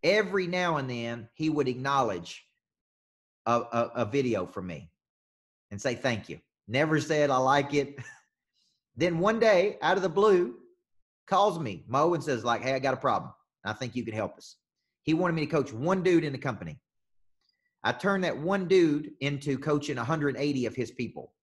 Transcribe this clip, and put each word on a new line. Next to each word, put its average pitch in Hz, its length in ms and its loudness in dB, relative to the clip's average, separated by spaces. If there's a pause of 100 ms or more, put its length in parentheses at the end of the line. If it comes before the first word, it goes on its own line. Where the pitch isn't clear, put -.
Every 196 440 2
now 175 300 0
and 135 120 -4
then, 117 460 -6
he 156 140 -2
would 147 200 0
acknowledge 123 800 -2 (1000)
a, 117 60 2
a, 120 440 -2
a 120 80 0
video 110 420 0
from 92 200 -10
me 80 240 -14 (800)
and 101 100 -12
say, 127 140 -2
"Thank 113 340 -4
you." - 120 -14 (260)
Never 151 320 2
said, 151 320 2
"I 127 60 2
like 139 380 2
it." 139 240 0
<laughs> 127 100 -16 (880)
Then 165 220 0
one 214 220 2
day, 202 420 4
out 175 140 2
of 185 80 -2
the 190 40 0
blue, 196 520 4 (680)
calls 190 320 2
me, 107 300 -8
Mo, 151 260 2
and 147 80 -2
says, 131 220 -4
like, 117 180 0
"Hey, 131 120 0
I 135 40 -2
got 131 160 0
a 131 40 -8
problem. 101 340 -2 (320)
I 104 80 -6
think 120 240 -8
you 120 80 -6
can 107 100 -8
help 104 240 -4
us." - 160 -20 (480)
He 156 120 2
wanted 175 180 2
me 160 140 -2
to - 40 -8
coach 139 220 0
one 170 320 0
dude 170 180 4
in 147 100 -4
the 131 60 -8
company. 92 400 -6 (1040)
I 110 80 2
turned 196 320 0
that 160 160 -2
one 185 300 -2
dude 156 420 4 (100)
into 139 380 -2
coaching 147 400 -2
a 117 60 -4
hundred 143 320 -2
eighty 135 300 -2
of - 100 -6
his 120 160 -4
people. - 500 -10